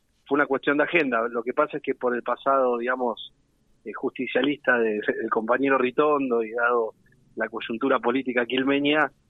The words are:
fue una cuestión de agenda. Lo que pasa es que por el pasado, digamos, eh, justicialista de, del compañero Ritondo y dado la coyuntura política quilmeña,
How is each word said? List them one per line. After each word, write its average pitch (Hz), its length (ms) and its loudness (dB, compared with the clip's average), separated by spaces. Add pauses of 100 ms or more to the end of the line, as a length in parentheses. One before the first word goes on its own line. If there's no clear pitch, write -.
(280)
fue 139 80 0
una 143 100 2
cuestión 135 320 0
de 147 60 4
agenda. 131 440 0
Lo 120 160 -6
que 123 100 -4
pasa - 240 0
es 202 60 -10
que - 120 -4
por 123 200 -2
el 117 80 -6
pasado, 127 540 0
digamos, 120 560 -4 (500)
eh, 107 100 -10
justicialista 127 840 -2
de, 110 220 0
del 113 300 -4
compañero 127 480 2
Ritondo 127 640 2
y 110 80 -8
dado 120 420 0 (420)
la 113 140 -4
coyuntura 117 500 -2
política 123 460 0
quilmeña, 139 680 0 (180)